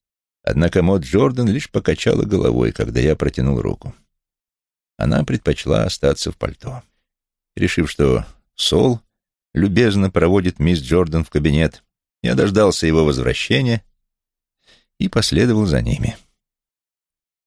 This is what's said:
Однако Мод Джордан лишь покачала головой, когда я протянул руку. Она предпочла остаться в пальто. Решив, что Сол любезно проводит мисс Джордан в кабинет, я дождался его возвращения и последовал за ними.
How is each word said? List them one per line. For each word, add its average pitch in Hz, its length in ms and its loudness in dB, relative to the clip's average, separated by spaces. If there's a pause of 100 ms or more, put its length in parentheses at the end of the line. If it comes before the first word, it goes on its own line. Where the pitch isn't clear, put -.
(420)
Однако 85 400 2
Мод 90 200 2
Джордан 123 460 0
лишь 127 220 -2
покачала - 540 -2
головой, 62 480 0
когда 57 280 -4
я 73 160 2
протянул 65 440 -2
руку. - 340 -8 (1040)
Она 67 260 0
предпочла 69 600 -2
остаться - 480 -2
в - 40 -20
пальто. - 460 -10 (720)
Решив, 90 340 -2
что 65 360 0 (280)
Сол 117 460 0 (540)
любезно 98 560 2
проводит 90 480 2
мисс 90 220 2
Джордан 80 440 0
в - 60 -16
кабинет, 73 520 0 (400)
я - 120 -2
дождался 98 520 2
его 80 180 4
возвращения 90 800 -2 (1160)
и 190 100 -2
последовал 107 560 0
за 71 160 2
ними. - 380 -4 (1300)